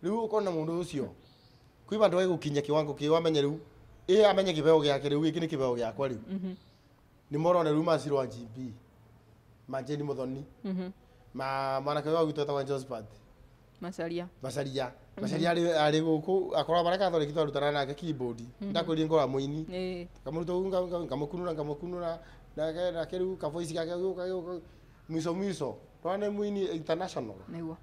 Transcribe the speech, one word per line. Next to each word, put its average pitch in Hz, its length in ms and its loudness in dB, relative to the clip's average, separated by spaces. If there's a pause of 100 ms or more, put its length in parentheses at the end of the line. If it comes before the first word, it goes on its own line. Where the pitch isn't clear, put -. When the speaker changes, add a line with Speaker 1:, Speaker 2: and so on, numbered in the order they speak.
Speaker 1:
Rĩu 220 240 0
ũkona 208 240 2
mũndũ 165 300 -2
ũcio, 147 240 -4 (840)
kwĩ 208 100 0
bandũ 190 180 6
wagũkinya 156 440 2
kĩwango 147 360 2
kĩu, 147 200 4
amenye 160 240 4
rĩu, 143 160 2 (500)
ĩ, 208 220 8
amenye 190 240 4
kĩbeo 156 280 8
gĩake 143 280 2
rĩu, 147 120 2
gĩkĩ 160 180 0
nĩ 165 80 -2
kĩbeo 131 300 0
gĩakwa 117 320 -2
rĩu. 113 100 -6 (100)
Speaker 2:
Mhm. 185 240 -6 (800)
Speaker 1:
Nĩ 143 60 -2
morona 165 340 4
rĩu 151 120 4
macirũ 147 320 2
wa 131 120 2
G 117 200 -12 (100)
B. 127 160 -8 (920)
Manjeni 135 360 -4
Muthoni. 135 400 -4 (200)
Speaker 2:
Mhm. 185 260 -4 (440)
Speaker 1:
Ma-, 135 480 -2
mwanake 147 280 -2
ũyũ 156 60 2
wa 165 100 4
gwitũ 151 160 -2
etagwo 143 220 0
Josephat. 127 420 -4 (760)
Speaker 2:
Macharia. 175 460 -6 (140)
Speaker 1:
Macharia. 131 440 -2 (320)
Speaker 2:
Mhm. - 40 -6
Speaker 1:
Macharia 165 320 2
arĩ, 170 240 2
arĩ 151 260 6
gũkũ, 165 540 2
akoragwo 165 320 4
barĩa 180 100 2
Catholic 165 340 2
twarutana 147 380 2
nake 143 220 0
keyboard. 127 480 -4 (200)
Speaker 2:
Mhm. 202 100 -6
Speaker 1:
Ndakwĩrire 160 340 0
ngora 156 220 4
mũini. 139 420 -2
Speaker 2:
Ĩ. 185 380 -6 (180)
Speaker 1:
Ngamũruta 160 280 -2
ũguo, 185 140 0
nga-, 180 200 0
nga-, 175 180 -4
ngamũkunũra, 147 480 -4
ngamũkunũra. 165 640 -6 (380)
Nake, 160 360 -2
nake 165 280 -4
rĩu 185 180 -2
ka 175 120 -4
voice 160 240 -6
gake 165 180 -2
gĩũka, 180 360 -2
gĩũka. 180 340 -6 (480)
Mwiso, 160 240 0
mwiso. 170 420 -2 (260)
Ndona 202 260 -2
nĩ 202 80 0
mũini 202 400 -2
international. 160 600 -4 (160)
Speaker 2:
Nĩguo. 165 300 -8